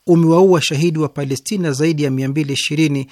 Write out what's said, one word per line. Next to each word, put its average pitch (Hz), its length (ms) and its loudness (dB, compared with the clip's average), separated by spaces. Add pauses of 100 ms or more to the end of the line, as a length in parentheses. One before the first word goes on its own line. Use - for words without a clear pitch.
umewaua 170 560 4
shahidi 160 360 -2
wa 156 100 -2
Palestina 147 640 -6
zaidi 151 300 0
ya 143 80 0
mia 131 180 -2
mbili 139 240 -4
ishirini 143 600 -2